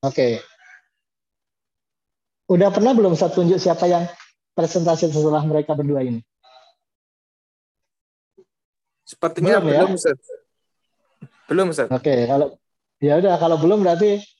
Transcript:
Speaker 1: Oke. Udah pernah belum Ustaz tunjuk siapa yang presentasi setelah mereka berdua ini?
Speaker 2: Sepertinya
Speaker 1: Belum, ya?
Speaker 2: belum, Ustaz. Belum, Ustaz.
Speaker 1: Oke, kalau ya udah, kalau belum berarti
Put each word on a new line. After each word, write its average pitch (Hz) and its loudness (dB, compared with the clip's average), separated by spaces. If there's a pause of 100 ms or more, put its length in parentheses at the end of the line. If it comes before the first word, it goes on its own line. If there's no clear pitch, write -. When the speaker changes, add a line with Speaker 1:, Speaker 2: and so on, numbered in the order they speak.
Speaker 1:
Oke. 127 -2 (2000)
Udah 190 2
pernah 233 2
belum 196 4
Ustaz 170 -2
tunjuk 175 2
siapa 175 -2
yang 175 0 (480)
presentasi 165 -2
setelah 151 0
mereka 151 -2
berdua 143 -2
ini? 120 -6 (2750)
Speaker 2:
Sepertinya 175 0
Speaker 1:
Belum, 165 -2
ya? 147 4
Speaker 2:
belum, 190 0
Ustaz. 143 -2 (1300)
Belum, 180 2 (100)
Ustaz. 135 -2
Speaker 1:
Oke, 131 0 (160)
kalau 139 0 (480)
ya 147 2
udah, 180 2
kalau 165 0
belum 196 2
berarti 202 0 (160)